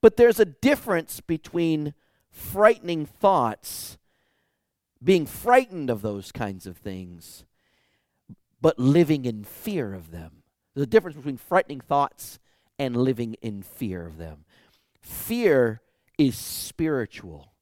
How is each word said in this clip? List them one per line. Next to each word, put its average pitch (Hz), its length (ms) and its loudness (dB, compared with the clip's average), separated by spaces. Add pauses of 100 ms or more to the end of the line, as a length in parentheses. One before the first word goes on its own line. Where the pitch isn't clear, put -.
But 220 160 6
there's 233 220 6
a 220 60 6
difference 185 720 -2
between 160 760 -4 (340)
frightening 175 760 0
thoughts, - 920 -2 (1040)
being 165 220 4
frightened 208 640 0
of 110 120 -2
those 101 300 -8
kinds 98 340 -8
of 90 120 -14
things, 90 680 -16 (1200)
but - 180 2
living 143 460 4
in 107 180 -6
fear 143 500 -8
of 82 180 -16
them. 80 320 -18 (300)
There's 139 120 -2
a 117 40 -12
difference 165 280 2
between 139 180 -8
frightening 147 460 -2
thoughts - 580 -4 (400)
and 127 160 -2
living 120 460 -2
in 101 220 -10
fear 92 420 -10
of 78 120 -16
them. 80 280 -16 (560)
Fear 143 800 0 (360)
is 135 200 4
spiritual. - 1200 -8